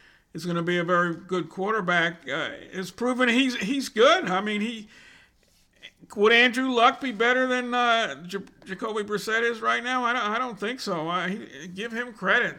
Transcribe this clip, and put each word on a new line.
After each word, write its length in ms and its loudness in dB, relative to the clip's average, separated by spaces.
is 140 -10
gonna 160 0
be 160 2
a 40 0
very 320 2
good 320 -4
quarterback, 800 0
uh, 220 -4
has 160 -8
proven 400 0
he's, 280 2
he's 300 -2
good. 380 6
I 160 0
mean, 200 -2
he 280 -6
would 180 6
Andrew 380 4
Luck 280 4
be 120 -4
better 340 2
than, 280 -2
uh, 500 2
J-, 160 -8
Jacoby 380 -6
Brissett 400 -2
is 180 -2
right 220 0
now? 200 -2
I 80 0
don't, 120 -2
I 160 0
don't 200 -4
think 200 -4
so. 280 -4
I, 220 -2
he, 380 -10
give 240 -8
him 220 -6
credit. 460 -4